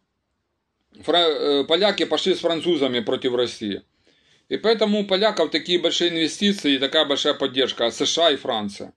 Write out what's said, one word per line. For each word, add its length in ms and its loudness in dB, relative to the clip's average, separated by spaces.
Фра-, 600 2
э, 20 -2
поляки 420 2
пошли 300 0
с 40 -8
французами 600 0
против 360 -2
России. 460 -2
И 80 -2
поэтому 420 2
у 60 -2
поляков 440 0
такие 300 0
большие 300 0
инвестиции 680 0
и 40 -4
такая 260 2
большая 280 0
поддержка 520 -2
от 100 -2
С 100 -2
Ш 220 2
А 40 6
и 40 2
Франции. 600 -6